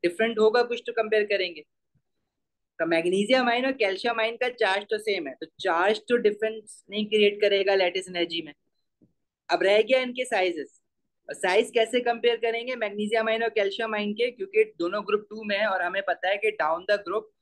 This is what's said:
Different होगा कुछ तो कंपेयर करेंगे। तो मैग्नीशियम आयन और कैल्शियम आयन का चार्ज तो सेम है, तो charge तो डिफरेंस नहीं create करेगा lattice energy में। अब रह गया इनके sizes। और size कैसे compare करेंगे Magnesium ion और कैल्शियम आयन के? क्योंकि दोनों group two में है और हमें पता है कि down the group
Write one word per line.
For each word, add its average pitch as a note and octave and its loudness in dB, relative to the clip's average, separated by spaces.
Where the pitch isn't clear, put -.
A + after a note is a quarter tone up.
Different G#3+ 0
होगा A3 4
कुछ A#3+ -6
तो A#3 -8
कंपेयर G#3+ 2
करेंगे। F#3 -2
तो D#3+ 0
मैग्नीशियम G3 2
आयन B3 0
और C4+ 0
कैल्शियम A3+ -2
आयन A3+ -2
का B3 -4
चार्ज G#3 0
तो A3 -2
सेम G3 -4
है, C3 -12
तो D#3+ -10
charge F#3+ 2
तो A#3+ 2
डिफरेंस G#3+ -2
नहीं G#3 -4
create G#3 2
करेगा G3 4
lattice F#3 0
energy E3+ -4
में। D3 -14
अब F3 2
रह G3+ 6
गया B3+ 2
इनके B3+ -4
sizes। F#3 -2
और - -12
size G3+ 2
कैसे A3+ 2
compare A#3 0
करेंगे A#3 -4
Magnesium G#3+ -2
ion A3+ 0
और A#3 0
कैल्शियम G#3+ -2
आयन G#3 -2
के? A#3+ -2
क्योंकि G#3 0
दोनों F#3 -2
group G#3 -2
two A3 -14
में G#3 -2
है G#3+ 0
और F#3+ -2
हमें F#3+ -4
पता F3+ -2
है G3+ 2
कि G#3+ 0
down E3+ -2
the G3+ 2
group G#3 -4